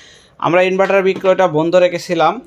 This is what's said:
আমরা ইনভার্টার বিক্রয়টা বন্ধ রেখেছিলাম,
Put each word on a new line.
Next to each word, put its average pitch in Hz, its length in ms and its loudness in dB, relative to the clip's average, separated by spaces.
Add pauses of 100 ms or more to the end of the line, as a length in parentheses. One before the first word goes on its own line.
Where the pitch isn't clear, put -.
(380)
আমরা 170 240 0
ইনভার্টার 190 420 0
বিক্রয়টা 185 440 0
বন্ধ 165 280 -2
রেখেছিলাম, 175 720 0